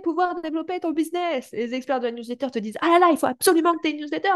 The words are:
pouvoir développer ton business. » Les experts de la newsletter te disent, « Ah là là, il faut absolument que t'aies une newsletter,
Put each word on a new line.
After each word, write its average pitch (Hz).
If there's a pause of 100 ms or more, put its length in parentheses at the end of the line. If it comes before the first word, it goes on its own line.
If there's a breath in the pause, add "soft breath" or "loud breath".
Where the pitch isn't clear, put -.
pouvoir 349
développer 320
ton 339
business. » 320
Les 233
experts 254
de 240
la 240
newsletter 240
te 240
disent, « 214
Ah 311
là 339
là, 359
il 302
faut -
absolument 330
que 320
t'aies 311
une 294
newsletter, 311